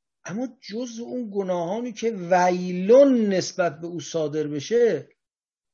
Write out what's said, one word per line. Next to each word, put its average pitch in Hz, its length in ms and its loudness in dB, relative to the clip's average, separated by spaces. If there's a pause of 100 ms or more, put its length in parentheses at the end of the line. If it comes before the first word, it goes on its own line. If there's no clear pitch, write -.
(240)
اما 233 240 -8 (120)
جز 226 400 -10
اون 240 340 -10
گناهانی 196 580 -4
که 226 180 -4 (200)
ویلون 185 1000 4
نسبت 170 520 -2
به 170 60 -12
او 170 140 -10
صادر 151 460 -4
بشه 151 640 0 (640)